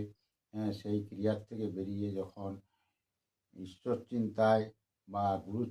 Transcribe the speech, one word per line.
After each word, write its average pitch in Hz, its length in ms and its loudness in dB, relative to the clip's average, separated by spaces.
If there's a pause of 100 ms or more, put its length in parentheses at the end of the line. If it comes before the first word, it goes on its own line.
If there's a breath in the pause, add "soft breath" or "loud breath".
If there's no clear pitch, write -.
(540)
হ্যাঁ, 107 180 -2
সেই 104 260 -2 (100)
ক্রিয়ার 104 300 2 (100)
থেকে 110 180 -4 (100)
বেরিয়ে 101 320 -2 (120)
যখন 98 300 -6 (1040)
ঈশ্বর 92 400 -4 (140)
চিন্তায় 110 540 4 (440)
বা 101 160 0 (220)
গুরুর 107 240 -2